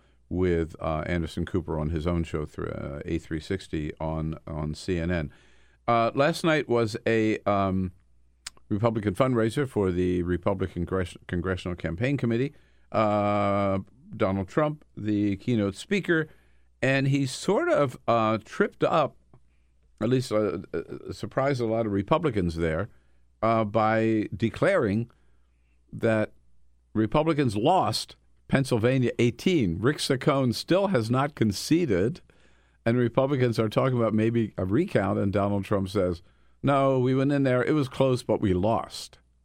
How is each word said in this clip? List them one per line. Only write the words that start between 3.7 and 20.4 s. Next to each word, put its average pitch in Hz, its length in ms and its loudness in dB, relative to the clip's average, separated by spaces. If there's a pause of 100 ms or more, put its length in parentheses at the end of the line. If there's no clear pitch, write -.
on, 80 460 -4
on 78 300 -6
C 87 240 -4
N 82 100 -2
N. 80 220 -2 (560)
Uh, 117 260 2
last 151 300 0
night 156 260 0
was 117 260 0 (120)
a, 110 320 2 (100)
um, 95 420 0 (760)
Republican 107 480 0
fundraiser 127 520 0
for 98 240 0
the 90 300 0
Republican 90 640 -2
Congres-, 92 320 -4 (100)
Congressional 90 480 -4
Campaign 95 420 -4
Committee. 120 360 -2 (380)
Uh, 101 880 0 (360)
Donald 98 320 0
Trump, 151 380 -2 (100)
the 104 420 0
keynote 104 380 -2
speaker, 165 520 -2 (560)
and 135 240 2
he 139 180 0
sort 214 420 -2
of, 147 300 0 (100)
uh, 110 380 2
tripped - 380 -2
up, 151 320 0 (840)
at 110 100 0
least, 127 220 0
uh, 104 280 0 (120)